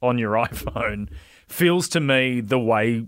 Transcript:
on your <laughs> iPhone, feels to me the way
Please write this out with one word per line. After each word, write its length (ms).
on 160
your 140
<laughs> 140
iPhone, 640
feels 440
to 100
me 420
the 160
way 500